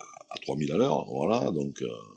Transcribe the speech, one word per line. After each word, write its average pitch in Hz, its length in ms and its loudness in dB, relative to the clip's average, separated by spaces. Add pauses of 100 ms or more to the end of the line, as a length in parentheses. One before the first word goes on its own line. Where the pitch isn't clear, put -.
(300)
à - 120 -10
trois 67 140 -4
mille 71 160 0
à 82 60 2
l'heure, 107 320 4
voilà. 98 420 2
Donc, 71 300 -2
euh, 62 80 -2 (280)